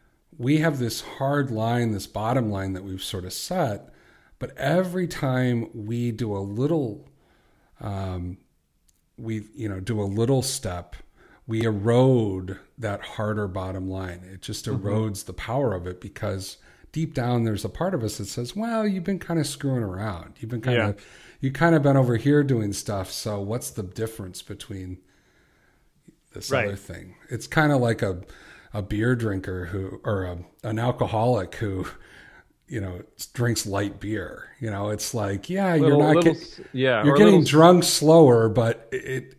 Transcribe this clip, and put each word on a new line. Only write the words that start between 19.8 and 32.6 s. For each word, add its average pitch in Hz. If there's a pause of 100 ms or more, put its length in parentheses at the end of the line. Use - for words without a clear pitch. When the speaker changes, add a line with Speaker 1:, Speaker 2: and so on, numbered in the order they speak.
Speaker 1:
around. 95
You've 113
been 120
kinda, 113
Speaker 2:
Yeah. - (380)
Speaker 1:
you 135
kinda 165
been 139
over 120
here 143
doing 113
stuff. 95
So 104
what's 107
the 110
difference 95
between 95 (1400)
this -
Speaker 2:
Right. 127
Speaker 1:
other 101
thing?" - (140)
It's 120
kinda 147
like 117
a, 92 (520)
a 104
beer 107
drinker 95
who, 95
or 98
a, 90 (300)
an 107
alcoholic 113
who, 95 (800)